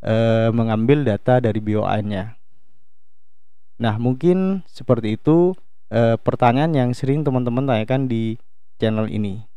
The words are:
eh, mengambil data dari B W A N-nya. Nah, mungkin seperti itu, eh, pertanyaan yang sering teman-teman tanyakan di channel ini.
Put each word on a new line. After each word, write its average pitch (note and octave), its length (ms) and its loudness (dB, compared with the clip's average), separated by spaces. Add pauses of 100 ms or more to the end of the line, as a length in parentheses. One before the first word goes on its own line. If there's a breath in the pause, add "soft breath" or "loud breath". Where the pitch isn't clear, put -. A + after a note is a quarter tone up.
eh, A2+ 480 4
mengambil A#2 560 2
data A#2+ 320 4
dari A2 240 0
B G#2+ 160 0
W G#2 80 0
A G2+ 160 0
N-nya. G#2 320 -4 (1400)
Nah, A2+ 220 2
mungkin F3+ 640 2
seperti A2+ 560 -2
itu, F3 340 4 (380)
eh, A2+ 240 4
pertanyaan B2+ 560 2
yang B2+ 240 2
sering C#3 240 0
teman-teman B2+ 460 0
tanyakan B2+ 420 0
di A2+ 300 -2 (420)
channel A2 300 0
ini. G#2 340 -4 (120)